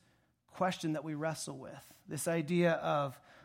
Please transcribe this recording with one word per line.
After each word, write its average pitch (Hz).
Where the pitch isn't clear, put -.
question 180
that 151
we 156
wrestle 151
with, -
this 160
idea 170
of, 147